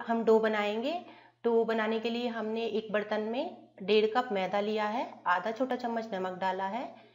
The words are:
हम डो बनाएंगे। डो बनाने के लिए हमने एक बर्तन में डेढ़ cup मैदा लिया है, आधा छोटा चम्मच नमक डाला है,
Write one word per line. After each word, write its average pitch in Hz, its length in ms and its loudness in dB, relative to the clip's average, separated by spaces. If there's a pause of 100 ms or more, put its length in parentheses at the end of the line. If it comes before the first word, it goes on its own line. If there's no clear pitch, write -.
हम 233 180 0
डो 220 140 8
बनाएंगे। 220 560 0 (500)
डो 226 200 6
बनाने 220 360 0
के 233 100 -2
लिए 240 180 -2
हमने 226 380 -4
एक 214 260 -2
बर्तन 214 280 0
में 240 360 -4 (260)
डेढ़ 214 320 4
cup 247 180 0
मैदा 190 280 0
लिया 214 260 0
है, 240 400 -4
आधा 185 240 2
छोटा 254 260 -2
चम्मच 233 380 -4
नमक 185 240 -4
डाला 190 280 -2
है, 247 280 -6 (200)